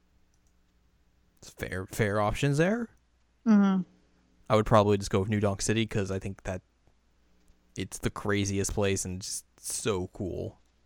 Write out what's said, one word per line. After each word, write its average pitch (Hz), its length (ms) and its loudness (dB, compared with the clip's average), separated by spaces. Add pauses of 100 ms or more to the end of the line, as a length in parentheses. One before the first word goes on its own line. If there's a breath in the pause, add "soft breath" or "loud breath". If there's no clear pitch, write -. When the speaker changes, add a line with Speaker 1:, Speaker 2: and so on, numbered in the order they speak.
(1400)
Speaker 1:
It's - 80 -20
fair, - 420 -8
fair 107 280 0
options 139 380 0
there. 220 300 0 (580)
Speaker 2:
Mm-hmm. 196 360 6 (680)
Speaker 1:
I 110 80 4
would 107 100 4
probably 104 300 6
just 101 140 -6
go 101 100 2
with 98 80 -2
New 104 120 0
Donk 101 200 0
City 113 260 0
'cause 98 240 -4
I 95 80 -4
think 98 260 -10
that 95 180 -6 (1120)
it's - 220 -8
the 110 120 -4
craziest 101 600 0
place 101 320 0
and 92 160 -8
just - 240 -10 (160)
so 92 540 -4
cool. 92 460 -8 (260)